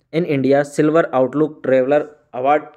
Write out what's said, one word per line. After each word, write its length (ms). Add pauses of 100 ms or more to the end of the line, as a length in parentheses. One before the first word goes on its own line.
(160)
in 100
India 380
सिल्वर 420
आउटलुक 580
ट्रैवलर 720
अवार्ड 300 (140)